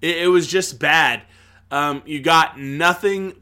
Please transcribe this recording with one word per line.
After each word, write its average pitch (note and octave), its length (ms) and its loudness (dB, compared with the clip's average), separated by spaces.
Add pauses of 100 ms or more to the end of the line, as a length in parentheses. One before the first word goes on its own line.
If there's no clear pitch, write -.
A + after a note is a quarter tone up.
It, E3 180 -2
it F3+ 100 0
was F3+ 180 4
just F3+ 320 -4
bad. D3 440 2 (480)
Um, C#3+ 340 -4
you D3 160 -10
got D#3+ 400 2
nothing F3+ 800 -2